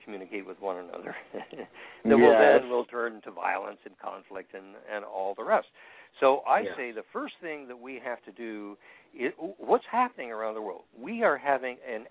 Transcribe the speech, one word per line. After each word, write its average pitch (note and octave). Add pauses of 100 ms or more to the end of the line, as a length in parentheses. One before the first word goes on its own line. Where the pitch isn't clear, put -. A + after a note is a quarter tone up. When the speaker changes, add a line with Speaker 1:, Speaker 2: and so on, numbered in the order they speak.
Speaker 1:
communicate F#2+
with F#2
one F#2+
another F2
<laughs> -
that -
will - (160)
Speaker 2:
Yes. C3+
Speaker 1:
then B2
will A#2+
turn A#2
to A2+
violence F#2
and G2
conflict G2
and, G2 (160)
and G#2
all G2
the A2
rest. - (520)
So C#3
I E3
Speaker 2:
Yes. G#3
Speaker 1:
say A#2+
the G#2+ (100)
first B3+
thing D3
that B2
we B2+
have B2
to G#2+
do, G#2 (420)
is, - (260)
what's G3+
happening A#3
around A2
the A2
world? F2+ (160)
We A3
are D#3
having C3 (100)
an A2+